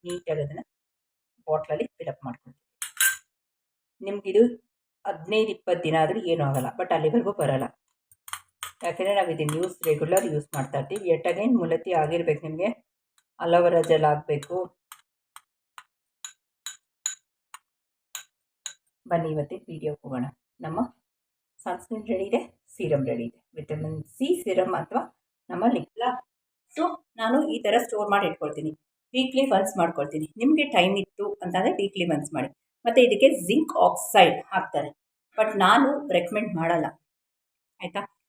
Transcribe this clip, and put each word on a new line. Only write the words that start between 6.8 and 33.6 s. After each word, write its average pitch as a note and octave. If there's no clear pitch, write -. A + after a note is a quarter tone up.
ಅಲ್ಲಿವರೆಗೂ D#3+
ಬರಲ್ಲ. C#3
ಯಾಕಂದ್ರೆ F#3
ನಾವು F3+
ಇದನ್ನ D3+
ಯೂಸ್, F3+
ರೆಗ್ಯುಲರ್ D#3+
ಯೂಸ್ D3+
ಮಾಡ್ತಾ C#3
ಇರ್ತೀವಿ. F3+
Yet E3
again G3+
ಮುಲತಿ E3+
ಆಗಿರ್ಬೇಕು D#3+
ನಿಮ್ಗೆ, D#3+
ಅಲೋವೆರಾ E3+
ಜೆಲ್ D#3
ಆಗ್ಬೇಕು. D3+
ಬನ್ನಿ E3
ಇವತ್ತಿನ D#3
ವಿಡಿಯೋಗೆ D3+
ಹೋಗೋಣ. B2+
ನಮ್ಮ D#3+
ಸನ್‌ಸ್ಕ್ರೀನ್ G3+
ರೆಡಿ F#3+
ಇದೆ, A#3
ಸೀರಮ್ C#3+
ರೆಡಿ A#2+
ಇದೆ, A#2
ವಿಟಮಿನ್ D#3
ಸಿ -
ಸೀರಮ್ F#3
ಅಥವಾ G3
ನಮ್ಮ F3+
ಲಿಪ್ -
ಲಾಕ್. B3
So D#4
ನಾನು A3+
ಈ A#3+
ತರ G#3
ಸ್ಟೋರ್ G#3
ಮಾಡಿ G3+
ಇಟ್ಕೊಳ್ತೀನಿ. D#3
ವೀಕ್ಲಿ C4
ಒನ್ಸ್ F#3+
ಮಾಡ್ಕೊಳ್ತೀನಿ. D#3
ನಿಮಗೆ D4
ಟೈಮ್ F#3+
ಇತ್ತು G3
ಅಂತಂದ್ರೆ F#3
ವೀಕ್ಲಿ G3
ಒನ್ಸ್ D3
ಮಾಡಿ. C3+
ಮತ್ತೆ A#3+
ಇದಕ್ಕೆ B3
ಜಿಂಕ್ A3+